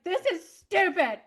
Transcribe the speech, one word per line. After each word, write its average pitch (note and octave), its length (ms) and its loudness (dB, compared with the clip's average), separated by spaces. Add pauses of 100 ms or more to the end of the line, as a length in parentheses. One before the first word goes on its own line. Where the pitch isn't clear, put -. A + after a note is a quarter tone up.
This F#4 280 -4
is E4 160 -6
stupid. E4 800 0